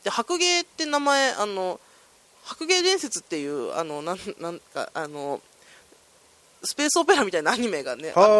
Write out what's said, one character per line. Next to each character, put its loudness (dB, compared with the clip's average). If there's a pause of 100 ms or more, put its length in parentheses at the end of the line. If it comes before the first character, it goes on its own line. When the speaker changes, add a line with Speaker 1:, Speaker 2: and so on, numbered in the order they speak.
Speaker 1:
で、 -2
白 -2
芸 2
っ -6
て -8
名 0
前、 2
あ -2
の、 -6 (640)
白 -12
芸 2
伝 2
説 -6
っ -10
て -6
い -4
う、 -4
あ -2
の、 -8
な -6
ん、 -14 (200)
な -10
ん -12
か、 -10
あ -6
の、 -8 (1200)
ス -6
ペ -2
ー 2
ス 2
オ 2
ペ 6
ラ 2
み -2
た 0
い 0
な 2
ア 2
ニ -2
メ -4
が -6
ね、 -10
あ-、 6
Speaker 2:
あ 10 (120)